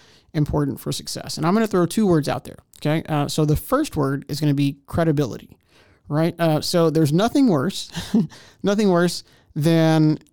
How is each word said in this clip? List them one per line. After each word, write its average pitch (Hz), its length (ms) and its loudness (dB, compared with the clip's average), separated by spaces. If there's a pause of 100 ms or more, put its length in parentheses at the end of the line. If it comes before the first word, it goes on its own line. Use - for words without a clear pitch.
(340)
important 147 460 -2
for 147 140 -8
success? - 440 -10
And 151 80 -4
I'm 175 80 0
gonna 220 140 2
throw 180 180 0
two 208 220 0
words 156 220 2
out - 160 -6
there, - 140 -18 (200)
okay? 151 300 -2
Uh, 147 180 -2
so 156 160 -2
the 151 140 2
first 285 400 -2
word 139 320 -2
is 143 100 -8
gonna 147 140 2
be 143 320 -2
credibility, 147 720 -2 (500)
right? 165 320 -2
Uh, 156 220 2
so 165 280 2
there's 151 220 2
nothing 240 360 2
worse, 156 440 -2 (360)
<laughs> - 360 -18
nothing 202 260 2
worse 175 340 2 (320)
than, 160 640 4 (140)